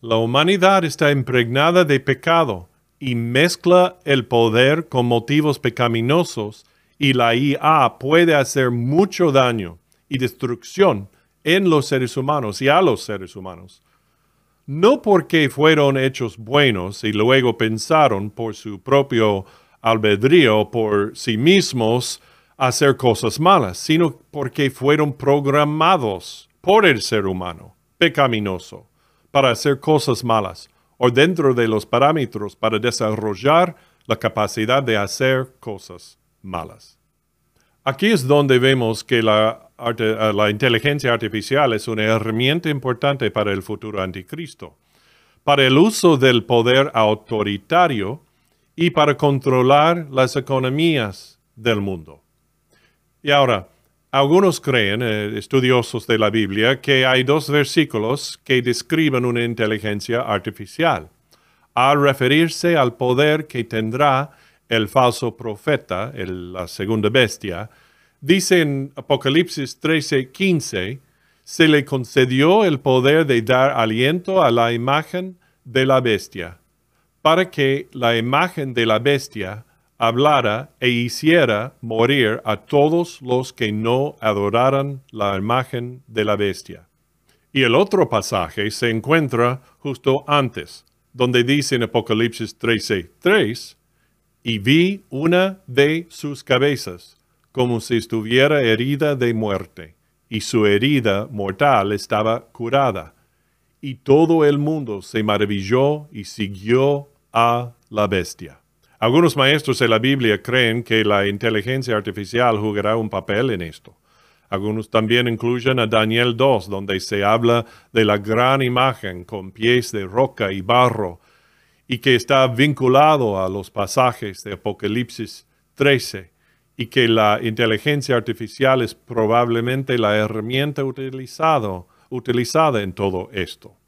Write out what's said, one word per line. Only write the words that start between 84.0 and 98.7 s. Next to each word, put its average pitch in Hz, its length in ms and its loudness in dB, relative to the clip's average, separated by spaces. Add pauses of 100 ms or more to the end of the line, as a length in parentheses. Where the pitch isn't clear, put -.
adoraran 123 920 -2
la 101 280 -4
imagen 123 680 -6
de 110 200 -4
la 104 100 0
bestia". 95 540 -6 (640)
Y 135 100 2
el 120 120 2
otro 190 340 2
pasaje 101 640 -4
se 120 180 -4
encuentra 123 720 -2 (180)
justo 135 480 -4
antes, 135 560 -4 (300)
donde 123 320 2
dice 139 300 0
en 120 80 0
Apocalipsis 113 760 -4
trece 113 520 -2 (100)
tres, 156 580 -2 (640)
"Y 113 160 -4
vi 170 500 0
una 180 560 -2
de 147 440 0
sus - 340 -12
cabezas, 127 720 -2 (380)
como 123 260 -2
si 120 160 -4
estuviera 120 680 0
herida 135 520 0